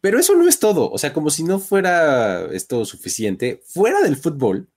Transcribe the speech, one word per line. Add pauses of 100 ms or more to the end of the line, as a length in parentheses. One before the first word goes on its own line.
Pero
eso
no
es
todo,
o
sea,
como
si
no
fuera
esto
suficiente,
fuera
del
fútbol